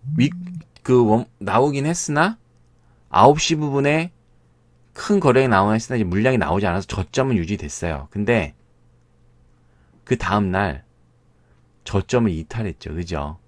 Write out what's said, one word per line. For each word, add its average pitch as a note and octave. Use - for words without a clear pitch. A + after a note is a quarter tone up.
윗-, A3
그 B2
원-, A2
나오긴 C3+
했으나 E3+
아홉 C#3
시 E3
부분에 D3+
큰 -
거래가 C3+
나오긴 G#2
했으나 A2+
이제 A2
물량이 G#2+
나오지 F#2
않아서 F#2
저점은 C3
유지됐어요. D#2+
근데 G#2
그 -
다음날 F#2+
저점을 G#2+
이탈했죠. E2
그죠? E2